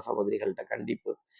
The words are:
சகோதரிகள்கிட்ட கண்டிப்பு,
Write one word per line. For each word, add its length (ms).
சகோதரிகள்கிட்ட 640
கண்டிப்பு, 480